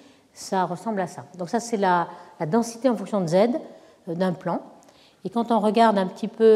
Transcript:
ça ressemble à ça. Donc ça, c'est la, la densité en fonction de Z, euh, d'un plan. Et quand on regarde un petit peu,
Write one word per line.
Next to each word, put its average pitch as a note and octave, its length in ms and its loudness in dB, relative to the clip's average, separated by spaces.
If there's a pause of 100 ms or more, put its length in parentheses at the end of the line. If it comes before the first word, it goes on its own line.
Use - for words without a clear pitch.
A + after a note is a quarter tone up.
(340)
ça F#3 320 -2
ressemble F3+ 340 -6
à F3+ 80 -2
ça. C3 180 -14 (120)
Donc F3 120 -10
ça, A#3 100 -2
c'est A3 180 -6
la, F3+ 300 2 (320)
la E3 80 -4
densité A3+ 420 0
en A#3 60 0
fonction G3 260 -4
de E3+ 60 -2
Z, D#3 80 0
euh, - 800 -2
d'un F#3 180 0
plan. - 280 -6 (640)
Et F#3 40 -8
quand A#3 220 -2
on A3+ 80 4
regarde G#3+ 380 4
un F#3 100 0
petit G3+ 200 -10
peu, A3 160 -4 (120)